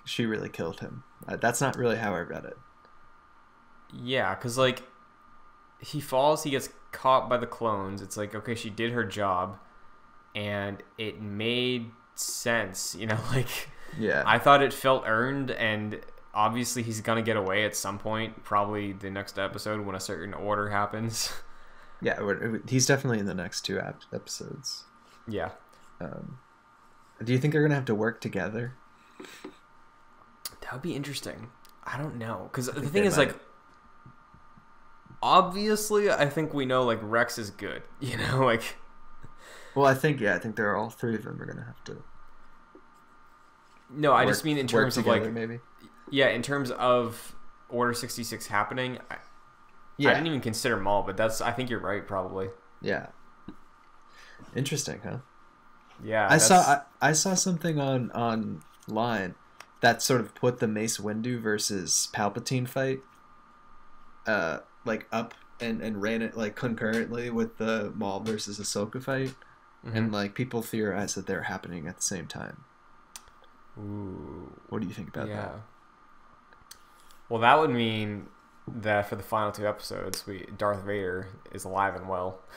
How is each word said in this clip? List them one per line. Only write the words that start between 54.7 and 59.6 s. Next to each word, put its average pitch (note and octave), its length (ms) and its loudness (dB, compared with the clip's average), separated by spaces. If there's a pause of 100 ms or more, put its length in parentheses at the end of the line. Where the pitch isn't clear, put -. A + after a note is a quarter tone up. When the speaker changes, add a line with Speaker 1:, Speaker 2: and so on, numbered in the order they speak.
Speaker 1:
huh? A#2 140 -6 (880)
Speaker 2:
Yeah, G#2+ 260 2
Speaker 1:
I D3+ 80 10
saw, F3+ 260 10
Speaker 2:
that's C#3+ 220 6 (160)
Speaker 1:
I, C3+ 80 6
I - 20 6
saw F#3 240 2
something E3+ 440 2
on, C3 320 2
online A2 1200 -2 (460)